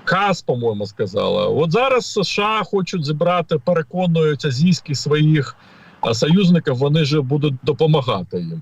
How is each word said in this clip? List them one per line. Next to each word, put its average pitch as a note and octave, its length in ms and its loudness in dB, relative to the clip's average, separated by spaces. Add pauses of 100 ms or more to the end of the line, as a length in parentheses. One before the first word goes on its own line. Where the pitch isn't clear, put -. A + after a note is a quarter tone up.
КАС, F#3+ 380 0
по-моєму, A2+ 460 -2
сказала. F#2+ 600 -2
От C#3 240 0
зараз B3 340 2 (120)
С G3+ 60 0
Ш G#3 200 -2 (160)
А G#3 40 -2
хочуть F#3 420 -4
зібрати, E3 520 0
переконують E3 880 0
азійських D3 520 0
своїх, D3+ 580 2 (460)
а, A#2 120 0
союзників, E3 640 2
вони C#3+ 300 2
ж D3 160 0
будуть C#3 420 -2
допомагати B2 760 0
їм. E2 220 -8